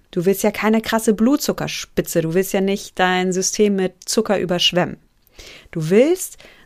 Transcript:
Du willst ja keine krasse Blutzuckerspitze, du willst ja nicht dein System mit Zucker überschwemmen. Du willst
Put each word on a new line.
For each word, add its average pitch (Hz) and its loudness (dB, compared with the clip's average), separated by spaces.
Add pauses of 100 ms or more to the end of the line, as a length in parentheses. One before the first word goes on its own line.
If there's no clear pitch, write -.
(120)
Du 170 -2
willst 196 2
ja 208 2
keine 220 0
krasse 220 0
Blutzuckerspitze, - -2
du 160 -4
willst 190 0
ja 196 0
nicht 196 -4
dein 185 0
System 196 0
mit 185 -4
Zucker 220 0
überschwemmen. 175 0 (760)
Du 160 -6
willst 269 2 (280)